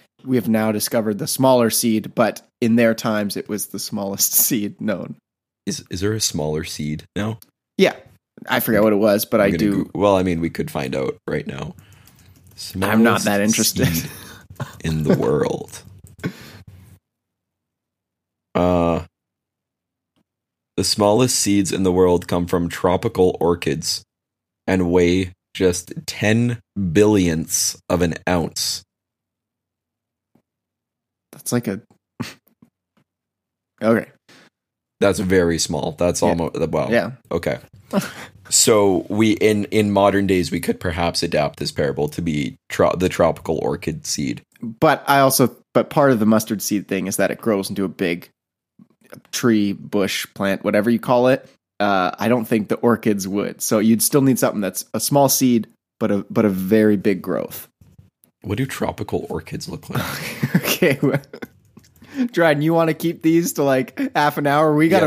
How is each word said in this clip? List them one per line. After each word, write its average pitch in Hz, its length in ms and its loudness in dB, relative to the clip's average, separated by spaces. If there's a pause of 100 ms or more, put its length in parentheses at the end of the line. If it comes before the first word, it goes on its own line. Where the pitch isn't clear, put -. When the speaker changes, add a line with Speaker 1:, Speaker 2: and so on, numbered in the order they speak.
(240)
Speaker 1:
we 131 120 0
have 110 120 -2
now 110 240 2
discovered 107 460 -2
the 156 80 -8
smaller 127 440 4
seed, 110 440 -2
but - 280 0 (180)
in 117 160 2
their 113 180 4
times 107 420 -4
it - 120 -10
was 104 200 -6
the 98 100 -10
smallest 98 560 -4
<laughs> - 120 2
seed 101 340 -4
known. 104 340 -8 (520)
Speaker 2:
Is, - 240 -8
is 92 100 -8
there 101 120 -2
a 110 80 -4
smaller 76 440 -4
seed 76 400 -8 (120)
now? 107 220 -6 (400)
Speaker 1:
Yeah. - 160 4 (540)
I 123 120 0
forget 110 220 2
what 110 100 4
it 104 40 2
was, 104 280 2
but 113 160 0
Speaker 2:
I'm 101 60 4
Speaker 1:
I 104 40 4
Speaker 2:
gonna 85 80 0
Speaker 1:
do. 101 120 2 (140)
Speaker 2:
Goo-, - 100 -18
well, 98 220 4
I 92 60 2
mean, 87 180 0
we 82 100 -2
could - 200 -6
find 67 260 -6
out 67 200 -4 (100)
right - 200 -6
now. - 280 -10 (1000)
Speaker 1:
I'm 110 280 2
not 104 200 4
Speaker 2:
Smallest - 40 -2
Speaker 1:
that 101 140 0
interested. 110 460 0
Speaker 2:
seed - 240 -2 (720)
in 78 200 -2
the 73 120 4
world. - 680 -2 (400)
Speaker 1:
<laughs> - 100 -6 (2250)
Speaker 2:
Uh, 87 500 0 (1700)
the 101 80 -2
smallest 107 520 2
seeds 101 360 0
in 92 100 -2
the 92 100 2
world 90 360 2
come 87 180 -2
from 87 220 -2
tropical 90 720 0
orchids - 640 -2 (640)
and 90 240 0
weigh 90 420 2 (220)
just - 380 -2 (140)
ten 117 540 0 (180)
billionths 92 1000 2 (120)
of 87 140 0
an 82 120 0 (140)
ounce. - 540 -4 (2500)
Speaker 1:
That's - 200 -12
like 120 160 -2
a, 95 120 -6 (400)
<laughs> - 1600 -20
okay. 110 280 0 (880)
Speaker 2:
That's 98 180 2
very 90 400 2
small. 78 340 -4
That's 87 300 0
Speaker 1:
Yeah. 87 60 4
Speaker 2:
almost, 85 280 -2 (140)
wow. 76 200 -2
Speaker 1:
Yeah. 107 220 0 (180)
Speaker 2:
Okay. 80 280 -4 (340)
Speaker 1:
<laughs> 196 60 0 (520)
Speaker 2:
So 101 580 4
we, 107 240 2
in, 104 340 2
in 104 240 2
modern 98 360 4
days, 90 260 2
we 87 80 -2
could - 180 -4
perhaps 85 440 -4
adapt 78 360 -2
this 73 140 -6
parable 71 360 -2
to - 120 -10
be 73 360 -4 (120)
tro-, - 260 2
the 87 140 0
tropical 82 540 0
orchid - 420 -4
seed. - 380 -6 (180)
Speaker 1:
But 135 480 0
I 139 120 4
also, 135 360 4 (160)
but 117 160 2
part 143 220 4
of 123 100 4
the 107 60 2
mustard 107 340 2
seed 101 260 -4
thing 92 200 -4
is 98 100 -6
that 98 140 0
it - 100 -8
grows 98 300 -2
into 98 140 -4
a 95 40 -2
big 87 400 -4 (1040)
tree, 107 400 2
bush, - 600 -4
plant, - 280 -4
whatever 104 280 2
you 117 80 2
call 123 300 2
it. 135 200 0 (320)
Uh, 98 380 0
I 104 100 -2
don't 117 160 2
think 110 240 -2
the 110 80 -2
orchids 107 500 0
would. 95 360 -6
So 113 160 0
you'd 110 240 2
still 143 200 2
need 131 160 4
something 113 220 0
that's 95 320 -6
a - 80 -6
small 139 300 2
seed, 120 360 2 (320)
but 110 120 -2
a, 101 180 -2
but 107 160 0
a 107 60 4
very 104 480 2
big 92 240 -2
growth. 69 440 -8 (760)
Speaker 2:
What 101 160 -6
do 135 80 -2
tropical - 640 -6
orchids - 400 -10
look - 180 -14
like? - 140 -4 (520)
Speaker 1:
<laughs> - 20 -
Okay. 139 460 2
Well, 139 180 2 (1120)
Dryden, 151 320 2
you 160 120 2
wanna 165 200 2
keep 165 280 -6
these 165 320 2
to, 147 100 0
like, 131 340 0 (160)
half 147 240 2
an 147 80 0
hour? 151 280 2
We 151 120 4
Speaker 2:
Yeah, 180 140 4
Speaker 1:
gotta 165 60 2